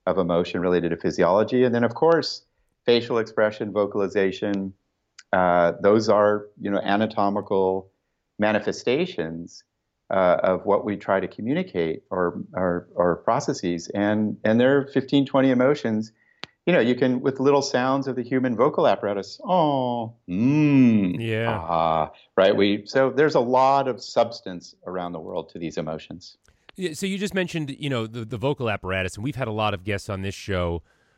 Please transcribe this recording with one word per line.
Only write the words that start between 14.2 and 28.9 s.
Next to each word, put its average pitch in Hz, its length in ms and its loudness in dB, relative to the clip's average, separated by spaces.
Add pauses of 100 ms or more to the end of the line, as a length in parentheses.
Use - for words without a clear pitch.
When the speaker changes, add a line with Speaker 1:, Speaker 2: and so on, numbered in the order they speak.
Speaker 1:
and 110 160 4
there 135 180 4
are 135 80 0
fifteen, 139 400 0
twenty 135 240 2
emotions. 123 640 0 (520)
You 175 80 2
know, 175 80 4
you 120 160 2
can, 127 240 2
with 135 180 -2
little 139 240 4
sounds 135 460 0
of 123 80 -6
the 123 80 -4
human 123 320 -2
vocal 147 320 2
apparatus, 101 560 -2
oh, 131 680 -2 (140)
mm, 120 920 4
Speaker 2:
Yeah. 113 400 -2
Speaker 1:
ah, 82 500 0 (260)
right? 95 200 6
We, 101 300 2
so 135 240 2
there's 143 260 2
a 143 40 6
lot 131 460 4
of 123 160 -6
substance 117 720 -4 (100)
around 90 280 -8
the 82 80 -10
world 90 300 -8
to 85 100 -16
these 82 160 -8
emotions. 80 640 -10 (360)
Speaker 2:
Yeah, 180 200 -6
so 180 120 -6
you 196 120 -4
just 185 160 -6
mentioned, 165 440 -4
you 147 100 -6
know, 117 200 -4
the, 117 160 -10
the 113 120 -10
vocal 127 320 -4
apparatus, 95 460 -4